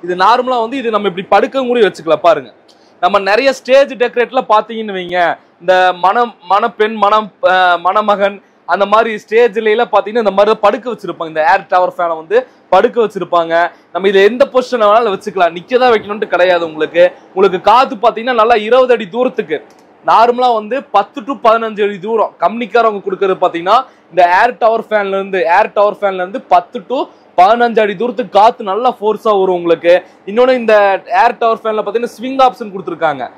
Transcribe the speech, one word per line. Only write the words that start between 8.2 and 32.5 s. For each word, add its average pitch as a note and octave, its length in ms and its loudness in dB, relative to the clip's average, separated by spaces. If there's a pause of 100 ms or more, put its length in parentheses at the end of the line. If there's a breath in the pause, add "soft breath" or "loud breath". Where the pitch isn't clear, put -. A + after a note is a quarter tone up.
அந்த G3 200 0
மாதிரி A3+ 180 2 (120)
ஸ்டேஜ்ல A3 520 0
எல்லாம் A#3 180 -2
பாத்தீங்கன்னா G#3+ 320 -2
இந்த G3 120 0
மாதிரி G#3 160 4
தான் G#3+ 120 -4
படுக்க G#3 260 2
வச்சிருப்பாங்க. E3+ 420 -10
இந்த D#3+ 100 -2 (100)
ஏர் F#3+ 200 0
டவர் F3+ 240 0
ஃபேனை E3+ 240 -2
வந்து E3 160 -2 (360 soft breath)
படுக்க G3+ 320 2
வச்சிருப்பாங்க. E3+ 480 -2 (400 soft breath)
நம்ம F#3 180 -2
இதுல G3 200 4
எந்த B3 220 0
பொசிஷன் B3 340 -2
வேணாலும் G#3 280 2
வச்சுக்கலாம், F3+ 420 -4
நிக்கதான் A#3+ 380 0
வைக்கணும்ட்டு G#3 400 -6
கிடையாது F3 340 2
உங்களுக்கு. D#3 360 0 (260 loud breath)
உங்களுக்கு F#3 280 0 (120)
காத்து B3+ 340 2
பாத்தீங்கன்னா A3+ 360 0
நல்லா A#3 160 4 (100)
இருபது B3 300 4
அடி A3 100 -6 (100)
தூரத்துக்கு G#3 420 -4 (520)
நார்மலா A#3+ 380 4 (100)
வந்து G#3+ 180 -6 (200)
பத்து G3+ 300 -2
to C4+ 60 -6 (140)
பதினஞ்சு A3 400 0
அடி G3+ 180 -6
தூரம் G#3+ 260 -2 (120)
கம்பெனிக்காரவங்க A3 640 -2
கொடுக்கறது F#3 360 -2
பாத்தீங்கன்னா F3+ 360 0 (340 soft breath)
இந்த F3 100 2 (180)
ஏர் A#3+ 220 0
டவர் A3+ 260 0
ஃபேன்ல G3 300 -2
இருந்து, G3 220 -4 (180)
ஏர் G#3+ 200 0
டவர் G3+ 220 0
ஃபேன்ல F#3+ 240 -4
இருந்து G3 160 -10 (140)
பத்து F3 260 0 (100)
to C4 100 -2 (400 soft breath)
பதினஞ்சு A3+ 440 4
அடி G#3 160 -4
தூரத்துக்கு G#3+ 380 -4
காத்து G#3+ 320 2
நல்லா A#3 280 -2
ஃபோர்ஸா G#3+ 420 -2
வரும் F#3 200 0
உங்களுக்கு. E3+ 340 2 (360 loud breath)
இன்னொன்னு B3 320 2
இந்த A3 120 2 (500)
ஏர் A#3 180 0
டவர் A3+ 200 0
ஃபேன்ல G#3+ 220 -4
பாத்தீங்கன்னா G#3+ 320 -6
ஸ்விங் C4 300 -6
ஆப்ஷன் A3 280 -4